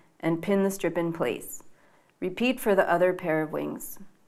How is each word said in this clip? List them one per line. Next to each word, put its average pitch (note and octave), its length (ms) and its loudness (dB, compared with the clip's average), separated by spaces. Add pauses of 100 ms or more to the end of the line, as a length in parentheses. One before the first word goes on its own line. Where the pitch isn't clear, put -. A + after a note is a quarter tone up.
(180)
and E3 220 0
pin G3 220 2
the G3 80 2
strip F3 260 -2
in E3+ 160 0
place. - 480 -4 (580)
Repeat A#3+ 400 -2
for G#3+ 140 2
the - 180 4
other F3+ 220 4
pair D#3+ 280 0
of D3+ 100 -4
wings. D3 480 -8 (280)